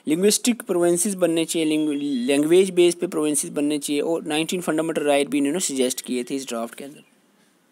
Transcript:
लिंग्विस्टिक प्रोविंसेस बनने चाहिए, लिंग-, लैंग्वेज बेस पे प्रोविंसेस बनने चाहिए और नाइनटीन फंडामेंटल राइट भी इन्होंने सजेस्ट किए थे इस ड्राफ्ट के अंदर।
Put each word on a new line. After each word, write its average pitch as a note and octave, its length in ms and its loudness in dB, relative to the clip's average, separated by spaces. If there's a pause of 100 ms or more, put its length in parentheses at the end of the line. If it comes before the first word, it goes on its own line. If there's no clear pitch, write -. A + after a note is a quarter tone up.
लिंग्विस्टिक G#3 540 2
प्रोविंसेस F3 520 2
बनने E3 320 2
चाहिए, D#3+ 220 -2
लिंग-, D3+ 340 0
लैंग्वेज C#3+ 680 2
बेस F3 260 4
पे F3 120 -4
प्रोविंसेस D#3 440 -2
बनने D3 260 -2
चाहिए C#3+ 240 -4
और E3 220 -2
नाइनटीन D#3+ 380 -2
फंडामेंटल D#3+ 400 -2
राइट C#3+ 260 4
भी C3+ 100 -2
इन्होंने C#3+ 220 0
सजेस्ट C3 420 -2
किए B2 220 -4
थे C#3 120 -8
इस C3+ 120 -8
ड्राफ्ट A#2 280 -8
के - 80 -14
अंदर। C#3 200 -18 (680)